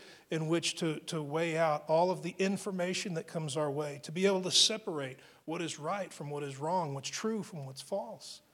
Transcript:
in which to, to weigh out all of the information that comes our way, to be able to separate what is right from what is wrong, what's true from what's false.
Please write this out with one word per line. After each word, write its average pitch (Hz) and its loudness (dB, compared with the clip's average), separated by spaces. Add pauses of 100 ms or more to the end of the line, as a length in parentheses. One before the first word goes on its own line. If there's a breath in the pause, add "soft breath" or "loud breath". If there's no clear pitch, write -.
(300 loud breath)
in 160 0
which 165 2
to, 160 0
to 160 -4
weigh 160 0
out 156 4
all 170 6
of 165 -2
the 170 -6
information 185 0
that 160 -4
comes 156 -4
our 151 2
way, 143 -2
to 165 -10
be 185 2
able 190 6
to 180 -2
separate 147 2 (280 loud breath)
what 170 -2
is 156 -4
right 170 -4
from 147 -8
what 143 -4
is 139 -6
wrong, 160 0
what's 135 -6
true 220 -2
from 147 -8
what's 131 -12
false. - -6 (120)